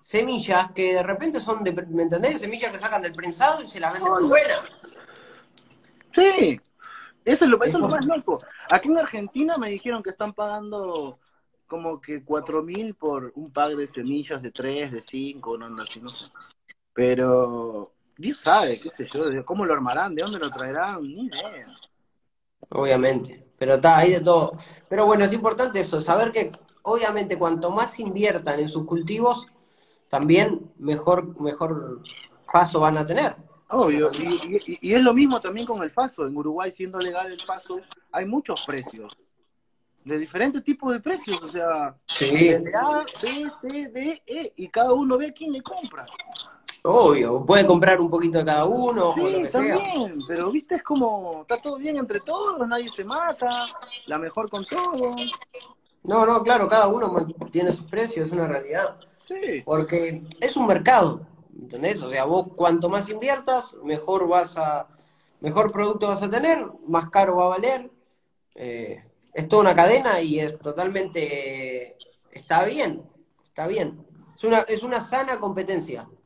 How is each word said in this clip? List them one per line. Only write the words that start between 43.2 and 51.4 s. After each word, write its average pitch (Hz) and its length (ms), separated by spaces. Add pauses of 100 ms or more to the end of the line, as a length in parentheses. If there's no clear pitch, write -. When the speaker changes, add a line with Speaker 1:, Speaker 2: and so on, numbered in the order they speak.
Speaker 2:
B, 285 380
C, 277 300
D, 277 360
E, 311 300
y 180 140
cada 247 240
uno 262 240
ve 294 100
a 277 60
quién 311 180
le 269 100
compra. 311 440 (800)
Speaker 1:
Obvio, 143 600
puede 196 220
comprar 180 320
un 170 100
poquito 170 280
de 160 80
cada 151 180
uno, 226 460
o 156 40
Speaker 2:
Sí, 320 60
Speaker 1:
lo 370 200
que 330 100
sea. 277 260
Speaker 2:
también, 311 500
pero 170 240
viste, 302 260
es - 80
como, 208 580